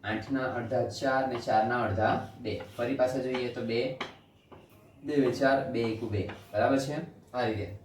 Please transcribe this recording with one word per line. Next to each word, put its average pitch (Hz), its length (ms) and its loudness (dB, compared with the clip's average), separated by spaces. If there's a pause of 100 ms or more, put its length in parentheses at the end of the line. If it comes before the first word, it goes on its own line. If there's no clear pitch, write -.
આઠના 127 540 -2
અડધા 117 260 0 (160)
ચાર 131 280 2
ને 120 180 -2
ચારના 117 400 4
અડધા - 280 2 (280)
બે. 107 180 -4 (160)
ફરી 123 200 0
પાછા 127 300 2
જોઈએ 123 220 -2
તો 117 240 -6
બે, 117 80 2 (1200)
બે 147 120 -2
બે 127 160 4
ચાર, 135 260 4 (140)
બે 120 80 0 (140)
એકુ 110 120 -6
બે. 101 220 -2 (240)
બરાબર 123 260 4
છે? 143 180 -2 (380)
આ 123 120 0
રીતે. 101 220 -2 (160)